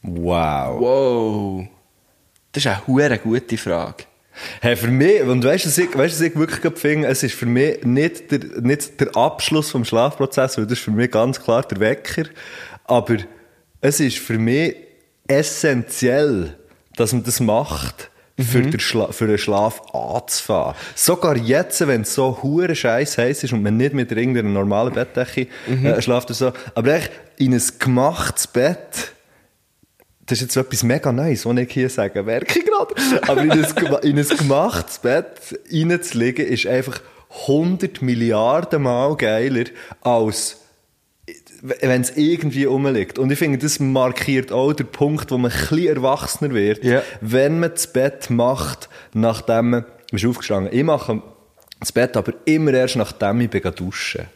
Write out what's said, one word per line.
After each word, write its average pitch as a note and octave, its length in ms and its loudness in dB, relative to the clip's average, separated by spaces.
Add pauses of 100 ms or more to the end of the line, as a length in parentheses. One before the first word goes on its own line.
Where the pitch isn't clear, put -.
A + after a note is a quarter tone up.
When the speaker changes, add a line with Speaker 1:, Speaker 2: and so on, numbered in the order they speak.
Speaker 1:
Wow. E2+ 760 -2
Speaker 2:
Wow. A2+ 840 0 (880)
Das C#3+ 120 -2
ist B2+ 60 0
eine G2+ 160 -4
hure C3 320 2
gute A2+ 380 -2
Frage. - 480 -6 (560)
Speaker 1:
Hey, A#2+ 160 2
für A#2 120 -2
mich, D#3 340 4
und B2+ 220 2
weißt E3+ 200 2
du, E3+ 40 -2
was D3 100 0
ich, F3 100 2
weißt D#3 260 0
du, D3+ 100 -4
was D#3+ 60 2
ich E3 60 -6
wirklich D#3+ 260 0
gerade E3 140 0
finde? D3 320 0
Es C3 160 0
ist B2 100 -2
für - 120 -4
mich C3 380 2
nicht C#3+ 460 0
der, - 300 -4
nicht C#3 400 -2
der - 160 0
Abschluss D3+ 540 0
vom B2 140 -2
Schlafprozess, C3 720 0
weil A2 80 0
das A2+ 140 -2
ist - 60 -10
für A2 80 -2
mich A#2 180 2
ganz B2 320 0
klar A#2+ 200 2
der G2 180 -4
Wecker. B2+ 440 0 (600)
Aber A#2+ 320 2 (640)
es D3 200 2
ist C3 180 0
für A2+ 200 -4
mich B2+ 380 0 (500)
essenziell, B2+ 1300 0 (400)
dass A2+ 160 2
man A#2+ 120 0
das A#2+ 160 -2
macht, G#2+ 720 -2 (300)
für B2 180 2
Speaker 2:
Mhm. C3 120 2
Speaker 1:
den A2+ 100 -2
Schla-, - 320 -2
für - 140 -2
den G#2 120 2
Schlaf G#2 440 0 (100)
anzufangen. - 840 -2 (200)
Sogar F3 420 2
jetzt, C3+ 520 0
wenn A#2+ 140 2
es - 120 -4
so C3 260 0
hure D#3+ 360 0
scheiß B2 420 0
heiß B2+ 240 0
ist B2+ 100 -4
und A2 120 0
man G#2 120 2
nicht C3 180 2
mit B2+ 180 -2
irgendeiner A#2 360 0
normalen G2+ 460 0
Bettdecke, B2 540 -4 (180)
Speaker 2:
Mhm. C3 180 0
Speaker 1:
äh, A#2 160 4
schlaft B2 280 0
oder A#2+ 60 -8
so, B2+ 180 0 (240)
aber B2 180 4
echt E3 160 -2 (280)
in C3 140 4
ein A#2+ 100 4 (180)
gemachtes C3 680 0
Bett, - 680 -2 (1120)
das A#2+ 120 -2
ist B2+ 40 -4
jetzt B2 140 -4
etwas - 260 -2
mega C3 280 2
Neues, C3 360 0
was A#2+ 100 0
ich B2 160 -2
hier C3 180 0
sage, G2+ 320 -2
merke A2+ 380 -2
ich E4+ 60 -6
gerade. G#4 280 0 (340)
Aber C3+ 140 2
in D3+ 80 4
ein D#3+ 120 4 (120)
gema-, D3 300 0
in C#3+ 140 4
ein C#3+ 100 0
gemachtes C#3+ 720 0
Bett - 580 -4 (140)
reinzulegen, D#3 760 0
ist A#2+ 200 -2
einfach B2+ 340 -2 (460)
hundert E3+ 560 0
Milliarden A#2+ 800 2
Mal C3+ 340 0
geiler, A#2 480 0 (380)
als A2+ 560 0 (1040)
w-, C3 180 -6
wenn's B2+ 340 2
irgendwie D3+ 500 2
rumliegt. C3 540 0
Und C3 140 2
ich C#3+ 60 0
finde, D3 180 2
das C#3+ 240 -2
markiert C3 720 0
auch C3+ 220 2
den C#3+ 140 -4
Punkt, D3 420 0
wo B2+ 80 0
man B2 120 2
ein A#2+ 80 -4
bisschen D#3 280 0 (100)
erwachsener C3+ 560 -2
wird, G#2+ 320 2
Speaker 2:
Ja. B2 180 4 (200)
Speaker 1:
wenn C3+ 360 2
man E3+ 120 0
das - 200 -6
Bett - 380 -2
macht, A#2+ 600 0 (240)
nachdem A2+ 560 2
man A#2+ 140 0 (280)
ist G2+ 140 0
aufgestanden. G#2 500 -2
Ich C3+ 80 2
mache B2 380 0 (580)
das - 100 -6
Bett A#2+ 280 0
aber G#2+ 160 -2 (100)
immer D#3 300 2
erst, B2+ 220 2
nachdem G#2+ 440 0
ich A#2 80 2
bin G2 140 -2 (120)
duschen. - 600 -8